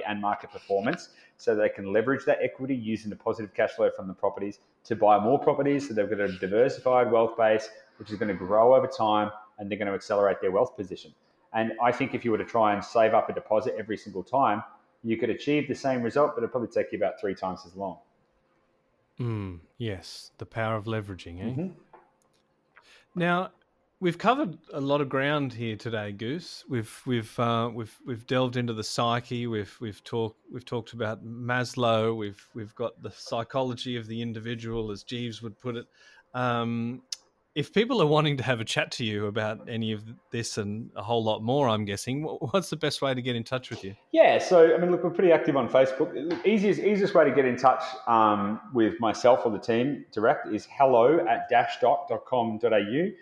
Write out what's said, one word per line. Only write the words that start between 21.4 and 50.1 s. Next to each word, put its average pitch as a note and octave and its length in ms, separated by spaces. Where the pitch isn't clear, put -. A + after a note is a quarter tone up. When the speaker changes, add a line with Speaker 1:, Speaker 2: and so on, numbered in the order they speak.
Speaker 1:
Mm-hmm. C3 240
Speaker 2:
Now, F3 360
we've F3 180
covered B3 400
a D3 80
lot C#3 200
of C#3 60
ground C#3 460
here A2+ 220
today, G#2+ 360
Goose. A#2 560
We've, A2+ 380
we've, A#2 340
uh, A#2 340
we've, A2 220
we've A2+ 220
delved B2+ 300
into A#2+ 160
the G#2+ 100
psyche. A#2+ 640
We've, G#2+ 320
we've G#2+ 240
talked, A2+ 360
we've A#2+ 140
talked A#2 280
about A2 320
Maslow. A#2 920
We've, G#2 360
we've G#2+ 220
got A#2 260
the A2 100
psychology B2 840
of A2+ 120
the A2+ 140
individual, A2+ 680
as G2+ 120
Jeeves A#2+ 380
would A2+ 180
put A#2+ 180
it. A#2+ 80
Um, A#2+ 720
if - 180
people A#3 300
are - 20
wanting D3+ 320
to B2 60
have B2 160
a A2+ 40
chat - 280
to - 120
you G#2+ 220
about G#2+ 420
any A2+ 240
of G#2+ 120
this A#2 300
and G#2 360
a G#2 60
whole A2+ 220
lot G#2+ 180
more, C3 260
I'm G#2+ 180
guessing, A#2+ 360
wh-, C3 320
what's F#3+ 160
the E3+ 60
best D3 260
way C3+ 140
to B2 80
get B2 120
in A2+ 80
touch B2+ 280
with A2+ 120
you? F#2+ 120
Speaker 1:
Yeah, D#4 260
so, E3 380
I - 20
mean, F3 140
look, E3+ 120
we're F3 60
pretty F3 220
active D3+ 260
on A#2+ 100
Facebook. C3+ 800
Easiest, G3 340
easiest G3 360
way E3 80
to C#3 80
get C3 140
in B2 120
touch, B2+ 240
um, G#2+ 560
with A2 240
myself A#2+ 440
or A#2 80
the G2+ 60
team B2 540